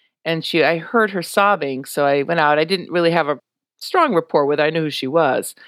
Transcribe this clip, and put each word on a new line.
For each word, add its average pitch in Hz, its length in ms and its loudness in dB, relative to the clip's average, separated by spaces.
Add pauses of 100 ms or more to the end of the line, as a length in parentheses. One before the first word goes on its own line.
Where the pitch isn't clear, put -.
(240)
and 160 200 -4
she, 156 200 0
I 165 140 2
heard 208 340 -2
her 180 100 -4
sobbing, 151 600 0
so 147 200 -2
I 139 200 2
went 165 160 0
out. 151 180 4
I 156 60 2
didn't 180 260 -4
really 170 220 2
have 160 160 2
a 143 100 -2 (400)
strong 320 360 0
rapport 160 300 2
with 143 140 0
her. 151 60 2
I 156 60 0
knew 165 120 -2
who 151 80 -2
she 131 160 -6
was. 139 480 0 (140)